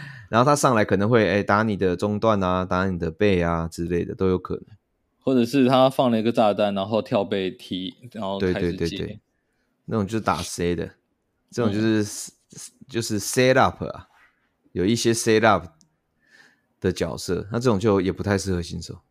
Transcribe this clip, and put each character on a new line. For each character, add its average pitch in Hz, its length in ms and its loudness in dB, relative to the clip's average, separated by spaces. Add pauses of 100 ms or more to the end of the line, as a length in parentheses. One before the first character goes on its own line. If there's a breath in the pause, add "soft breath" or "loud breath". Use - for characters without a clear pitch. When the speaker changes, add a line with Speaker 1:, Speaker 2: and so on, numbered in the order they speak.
Speaker 1:
<laughs> - 300 -18
然 110 100 4
后 127 80 4
它 147 60 4
上 139 180 4
来 107 100 4
可 98 120 0
能 101 120 2
会， 110 220 4
哎， 101 140 2
打 101 180 2
你 107 160 0
的 90 180 2
中 104 240 -2
段 104 220 2
啊， 92 240 0
打 92 240 0
你 90 80 -4
的 85 140 -4
背 92 320 2
啊 85 240 -2
之 85 180 -8
类 85 180 -2
的 - 120 -10
都 95 140 0
有 90 100 2
可 - 160 -10
能。 - 100 -12 (540)
Speaker 2:
或 131 160 0
者 120 100 4
是 127 220 4
他 131 200 6
放 131 220 0
了 113 100 2
一 104 40 -2
个 117 80 0
炸 107 240 2
弹， 101 180 0
然 98 140 -4
后 107 160 -2
跳 104 200 0
背 95 280 -4
踢， 92 420 -10 (200)
然 107 100 -10
后 98 160 -4
开 95 80 -2
始 92 60 0
接。 101 80 -6
Speaker 1:
对， 87 100 -2
对， 87 180 -4
对， 95 80 -10
对。 - 220 -10 (680)
那 113 120 -4
种 98 100 -2
就 110 100 -4
是 104 40 -6
打 92 160 -2
C 87 360 -4
的， 85 160 -6 (600)
这 120 120 -6
种 104 120 0
就 107 80 -2
是， 110 200 2
Speaker 2:
嗯。 101 60 -4 (800)
Speaker 1:
就 117 140 -6
是 107 180 -4
set 131 400 2
up 92 240 2
啊， - 240 -12 (640 soft breath)
有 104 140 -2
一 113 100 2
些 117 160 0
set 110 340 2
up 90 220 2 (1120 soft breath)
的 92 140 0
角 - 240 -6
色， 87 340 -4
那 120 80 -4
这 127 100 0
种 104 80 2
就 98 220 2
也 92 100 0
不 - 140 -4
太 104 140 0
适 92 160 -4
合 87 80 -2
新 85 200 -10
手， - 180 -14 (120)